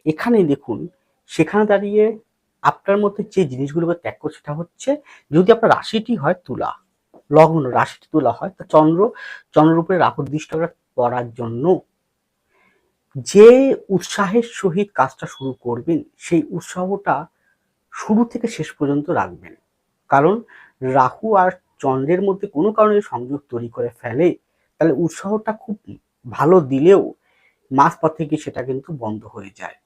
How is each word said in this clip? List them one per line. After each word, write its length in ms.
এখানে 380
দেখুন, 440
সেখানে 380
দাঁড়িয়ে 380
আপনার 360
মধ্যে 260
যে 220
জিনিসগুলোকে 560
ত্যাগ 180
করছে 180
সেটা 160
হচ্ছে, 360
যদি 200
আপনার 200
রাশিটি 440
হয় 300
তুলা, 260
লগ্ন 380
রাশিটি 420
তুলা 200
হয়, 260
তো 60
চন্দ্র, 360
চন্দ্রের 260
উপরে 180
রাহুর 280
দৃষ্টি 300
পড়ার 380
জন্য 320
যে 300
উৎসাহের 540
সহিত 500
কাজটা 340
শুরু 260
করবেন, 500
সেই 320
উৎসাহটা 800
শুরু 320
থেকে 220
শেষ 240
পর্যন্ত 380
রাখবেন। 440
কারণ 260
রাহু 540
আর 160
চন্দ্রের 420
মধ্যে 260
কোনো 240
কারণে 300
সংযোগ 380
তৈরি 200
করে 200
ফেলে, 380
তাহলে 160
উৎসাহটা 600
খুব 220
ভালো 320
দিলেও 520
মাঝপথে 540
গিয়ে 200
সেটা 180
কিন্তু 300
বন্ধ 320
হয়ে 340
যায়। 260